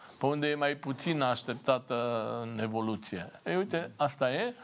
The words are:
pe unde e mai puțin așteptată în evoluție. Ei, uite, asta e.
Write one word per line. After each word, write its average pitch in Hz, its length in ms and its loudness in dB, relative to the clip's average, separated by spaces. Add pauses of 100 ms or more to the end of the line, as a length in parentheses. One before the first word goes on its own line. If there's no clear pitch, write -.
(180)
pe - 80 0
unde 147 220 2
e 147 80 2
mai 147 200 2
puțin 143 460 -2
așteptată 123 1040 0 (160)
în 113 180 -6
evoluție. 110 720 -2 (140)
Ei, 170 100 0
uite, 180 400 0
asta 135 360 2
e. 220 220 0 (100)